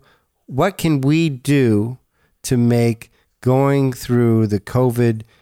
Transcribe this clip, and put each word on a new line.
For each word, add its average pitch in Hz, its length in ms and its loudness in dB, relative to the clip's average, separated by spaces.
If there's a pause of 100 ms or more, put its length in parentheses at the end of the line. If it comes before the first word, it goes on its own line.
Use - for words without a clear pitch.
(440)
what 170 340 -4
can 156 220 0
we 156 280 0
do 123 720 0 (440)
to 131 140 -2
make 117 540 0 (300)
going 135 520 0
through 117 540 0
the 101 140 -2
covid 120 640 -2 (200)